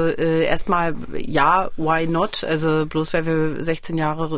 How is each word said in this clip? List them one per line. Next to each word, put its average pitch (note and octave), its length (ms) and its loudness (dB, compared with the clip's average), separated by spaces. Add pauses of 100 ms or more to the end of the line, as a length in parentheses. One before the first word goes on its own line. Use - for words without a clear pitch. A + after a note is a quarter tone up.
äh, D#3+ 360 0
erstmal, E3+ 500 0 (220)
ja, D#3 640 2
why D#3+ 280 0
not? E3+ 380 -2
Also, D#3 400 0
bloß D#3 300 -2
weil D#3+ 100 0
wir D#3 400 0
sechzehn E3 320 -4
Jahre D#3 420 -2